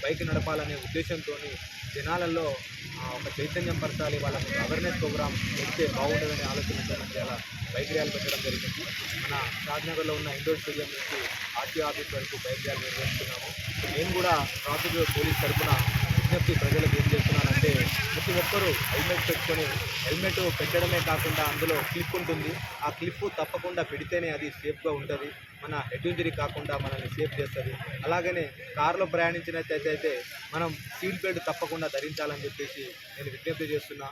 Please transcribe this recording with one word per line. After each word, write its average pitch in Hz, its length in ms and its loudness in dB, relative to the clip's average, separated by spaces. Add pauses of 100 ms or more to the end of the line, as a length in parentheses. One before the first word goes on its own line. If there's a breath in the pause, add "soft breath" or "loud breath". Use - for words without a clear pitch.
బైక్ 156 240 -2
నడపాలనే 151 460 0
ఉద్దేశంతోని 147 760 -4 (440)
జనాలలో, 165 600 0 (460)
ఆ, 127 140 -4
ఒక 135 260 -6
చైతన్యం 170 380 0
పరచాలి, 147 400 0
వాళ్ళకు 143 400 0
అవేర్‌నెస్ 170 400 0
ప్రోగ్రామ్ 147 340 0
పెడితే 143 600 0
బాగుంటుందనే 147 500 2
ఆలోచనతో - 520 -2
మనం - 300 -4
ఇలా - 140 -4 (360)
బైక్ 143 180 -2
ర్యాలీ 151 180 2
పెట్టడం - 340 -2
జరిగింది. - 380 -2 (360)
మన 143 200 -2 (280)
షాద్‌నగర్లో 156 480 -2
ఉన్న 151 140 -2
ఇండోర్ 143 300 0
స్టేడియం 147 280 -4
నుంచి - 320 -6 (400)
ఆర్టీఓ - 280 -2
ఆఫీస్ 147 280 -4
వరకు 135 220 -4
బైక్ 131 280 -4
ర్యాలీ 135 160 -2
నిర్వహిస్తున్నాము. 131 680 -4 (500)
నేను 175 140 0
కూడా 175 360 4 (160)
ట్రాఫిక్ 156 300 0
పోలీస్ 156 480 4
తరఫున - 280 4 (460)
విజ్ఞప్తి - 360 6
ప్రజలకు 156 440 6
ఏం 139 180 6
చేస్తున్నానంటే, - 540 6 (460)
ప్రతి 175 240 2
ఒక్కరూ 185 340 4
హెల్మెట్ 180 560 2
పెట్టుకొని, 160 340 2 (460)
హెల్మెట్ 180 520 2
పెట్టడమే 175 460 4
కాకుండా 156 360 2
అందులో 156 320 2 (180)
క్లిప్ 170 240 -2
ఉంటుంది, 165 360 0 (300)
ఆ 147 80 2
క్లిప్ 175 380 -4 (100)
తప్పకుండా 175 440 -2
పెడితేనే 160 460 -2
అది 147 220 -4
సేఫ్గా 151 420 -2
ఉంటుంది, 143 380 -4 (340)
మన 151 100 -6
హెడ్ 143 320 -4
ఇంజరీ 170 240 2
కాకుండా 147 480 -2
మనల్ని 135 300 -4
సేఫ్ 147 320 0
చేస్తుంది. 135 340 -2 (300)
అలాగనే 170 440 2 (280)
కారులో 196 300 4
ప్రయాణించినట్టయితే 160 1160 0 (320)
మనం 165 160 2
సీట్ - 460 -4
బెల్ట్ 185 220 0
తప్పకుండా 160 480 -2
ధరించాలని 147 580 -2
చెప్పేసి 143 360 -6 (380)
నేను 143 120 -6
విజ్ఞప్తి 160 340 -4
చేస్తున్నా. 143 480 -4